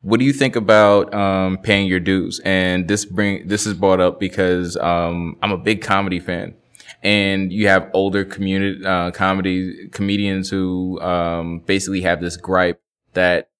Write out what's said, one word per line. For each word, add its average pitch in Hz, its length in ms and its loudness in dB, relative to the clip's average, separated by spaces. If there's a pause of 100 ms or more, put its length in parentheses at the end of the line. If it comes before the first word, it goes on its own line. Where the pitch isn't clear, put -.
What 110 180 2
do 127 60 4
you 139 80 4
think 135 220 0
about, 104 580 6
um, 95 440 0
paying 98 300 2
your 92 120 2
dues? 95 460 -2
And 92 420 0
this 104 180 0
bring, 98 420 -2
this 104 180 -2
is 107 80 -4
brought 95 260 4
up 90 200 2
because, 90 580 0
um, 85 640 -2
I'm 104 100 0
a 95 60 -2
big 104 240 -2
comedy 98 380 0
fan, 87 340 -8 (500)
and 98 480 2
you 104 160 0
have 92 260 4
older 98 320 0
communi-, 98 600 -2
uh, 90 260 0
comedy, 95 800 -2
comedians 98 580 -2
who, 92 520 -2
um, 85 640 -2
basically 95 360 -2
have 87 200 0
this 87 160 -6
gripe 90 420 0 (340)
that 87 360 2 (100)